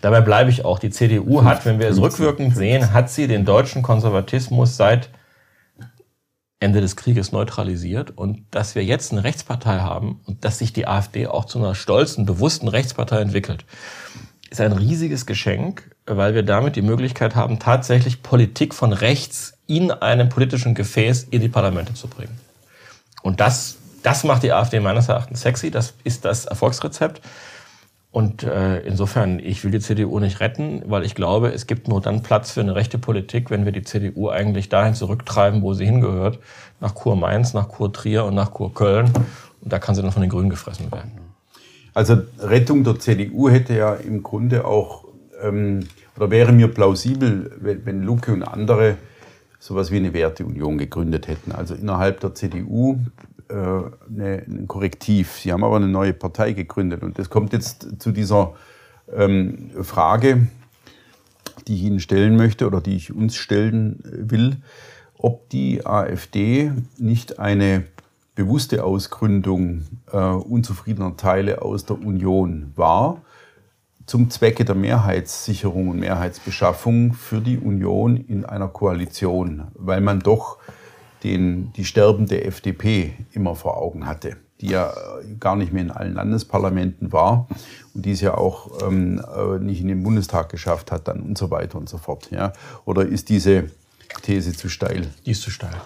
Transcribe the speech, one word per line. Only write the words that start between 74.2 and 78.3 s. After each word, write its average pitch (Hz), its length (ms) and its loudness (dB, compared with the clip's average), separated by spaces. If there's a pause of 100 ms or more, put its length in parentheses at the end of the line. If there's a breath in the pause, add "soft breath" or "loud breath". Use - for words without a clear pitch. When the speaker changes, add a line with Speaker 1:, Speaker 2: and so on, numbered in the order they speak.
Speaker 2:
Zwecke 113 340 2
der 98 120 0
Mehrheitssicherung 95 1120 -2
und 90 100 -4
Mehrheitsbeschaffung 92 1160 0
für 110 260 -6
die 120 180 0
Union 101 580 0
in 104 280 -6